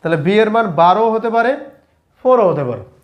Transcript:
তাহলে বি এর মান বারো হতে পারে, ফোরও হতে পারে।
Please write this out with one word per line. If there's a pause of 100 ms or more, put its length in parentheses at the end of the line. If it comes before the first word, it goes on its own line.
তাহলে
বি
এর
মান (140)
বারো (100)
হতে
পারে, (680)
ফোরও
হতে
পারে। (200)